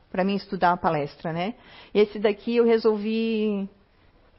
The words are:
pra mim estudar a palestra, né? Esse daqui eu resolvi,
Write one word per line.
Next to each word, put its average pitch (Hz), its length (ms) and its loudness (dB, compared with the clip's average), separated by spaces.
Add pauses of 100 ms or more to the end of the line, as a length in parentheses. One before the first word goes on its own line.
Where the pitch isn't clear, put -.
pra 185 140 -2
mim 196 120 0
estudar 180 360 0
a 180 60 0
palestra, 160 560 -4
né? 180 220 -6 (380)
Esse 208 240 2
daqui 214 380 -2
eu 240 80 6
resolvi, 220 1040 0 (680)